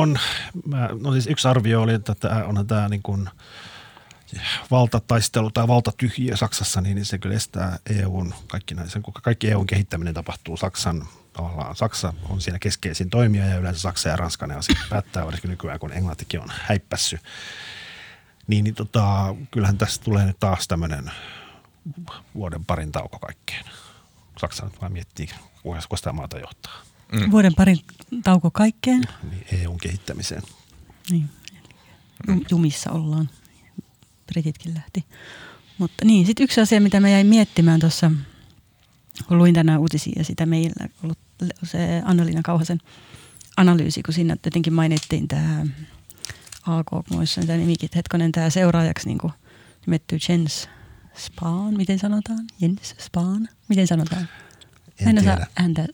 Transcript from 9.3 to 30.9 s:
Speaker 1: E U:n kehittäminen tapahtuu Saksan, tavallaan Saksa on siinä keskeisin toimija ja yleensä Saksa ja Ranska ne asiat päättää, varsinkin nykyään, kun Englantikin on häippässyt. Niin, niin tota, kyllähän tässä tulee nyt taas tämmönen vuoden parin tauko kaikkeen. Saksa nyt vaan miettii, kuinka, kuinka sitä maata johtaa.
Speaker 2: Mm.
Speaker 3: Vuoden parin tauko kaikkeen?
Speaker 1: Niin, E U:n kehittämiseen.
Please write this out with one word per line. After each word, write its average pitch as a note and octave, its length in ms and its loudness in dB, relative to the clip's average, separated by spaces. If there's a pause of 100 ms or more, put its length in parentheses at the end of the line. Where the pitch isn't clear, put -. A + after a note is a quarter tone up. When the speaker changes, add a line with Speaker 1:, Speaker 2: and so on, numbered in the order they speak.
Speaker 1:
E G#2+ 60 4
U:n G2 120 0
kehittäminen E2+ 460 -2
tapahtuu - 440 -10
Saksan, F#2+ 500 -4 (260)
tavallaan E2+ 420 -8
Saksa G2 380 -4 (160)
on F#2+ 120 -4
siinä F2+ 180 -6
keskeisin F#2 500 -4
toimija G#2+ 360 2
ja F#2 120 0
yleensä F2+ 240 -4
Saksa F2+ 280 -4
ja D2+ 60 0
Ranska - 320 -6
ne - 80 -8
asiat - 220 -2 (120)
päättää, G2 360 -4
varsinkin E2 240 -8
nykyään, D#2+ 300 -8
kun D#2 140 -12
Englantikin F2 480 -6
on - 80 -16 (120)
häippässyt. - 600 -4 (1300)
Niin, G#2 160 2
niin G#2+ 120 0
tota, G2 600 0 (160)
kyllähän G2+ 260 2
tässä - 240 -2
tulee G2+ 240 2
nyt F#2+ 140 -2
taas F#2+ 280 0
tämmönen D#2 440 -4 (1200)
vuoden D#2+ 300 -8
parin D#2 260 -4
tauko - 280 -8
kaikkeen. - 440 -12 (760)
Saksa - 260 -8
nyt - 160 -12
vaan F#2 120 -8
miettii, E2+ 340 -10
kuinka, - 200 -18 (160)
kuinka E2 340 -8
sitä - 160 -6
maata D2 260 -10
johtaa. - 420 -18 (300)
Speaker 2:
Mm. F#3 200 2
Speaker 3:
Vuoden G3 240 6
parin F#3+ 240 6 (440)
tauko F3 280 4
kaikkeen? B3 500 2 (280)
Speaker 1:
Niin, F#2 340 -4
E F2 40 -2
U:n E2+ 100 -6
kehittämiseen. E2+ 640 -8 (680)